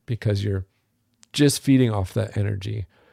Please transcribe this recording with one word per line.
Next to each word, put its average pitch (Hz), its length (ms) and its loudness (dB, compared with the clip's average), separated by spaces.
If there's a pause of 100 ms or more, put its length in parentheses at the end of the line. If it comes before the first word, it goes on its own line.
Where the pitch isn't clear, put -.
because 104 380 -2
you're 98 220 -2 (680)
just 143 280 2
feeding 127 300 4
off 98 220 -2
that 107 220 -4
energy. 104 500 -4 (280)